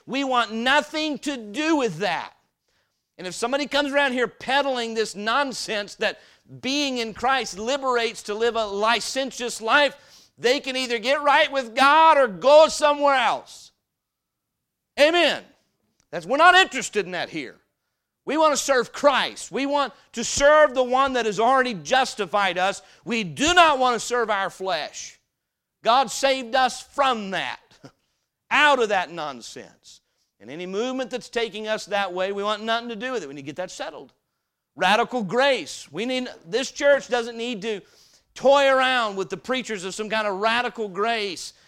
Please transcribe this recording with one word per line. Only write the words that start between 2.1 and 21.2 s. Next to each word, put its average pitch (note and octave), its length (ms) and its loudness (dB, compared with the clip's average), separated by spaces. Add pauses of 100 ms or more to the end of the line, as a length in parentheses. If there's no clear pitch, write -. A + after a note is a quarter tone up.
And F3+ 80 -10
if F3 80 -8
somebody C4+ 320 -2
comes C#4+ 240 -2
around C#4 220 2
here B3 160 -2
peddling B3+ 640 -2
this A3 200 -4
nonsense G#3+ 840 -4
that F#3+ 260 -4 (400)
being C4+ 380 -2
in A3+ 140 -6
Christ A#3+ 460 -2
liberates A#3+ 640 -2
to G#3 100 -8
live A3 220 -2
a A3+ 100 -2
licentious A3+ 960 -4
life, C4 320 2 (440)
they A#3+ 240 0
can C4 160 -6
either A#3+ 220 -4
get C4+ 220 0
right C#4+ 300 4
with B3 240 -4
God D4 420 6
or C4 120 4
go C4+ 400 8
somewhere C#4+ 460 2
else. G3 560 -2 (1300)
Amen. C#4+ 460 4 (680)
That's, D#3+ 140 -8
we're A#3+ 120 0
not F4 180 8
interested B3 500 0
in F3+ 60 -14
that D#3 180 -6
here. A#2+ 280 -12 (640)
We C4+ 140 -2
want D#4 160 4
to - 100 -2
serve B3+ 300 0
Christ. G3+ 580 0
We B3 140 -4
want C#4 260 -2 (220)
to A#3 100 -6
serve D4 500 6
the B3+ 100 2
one C4 300 0
that A#3+ 120 -2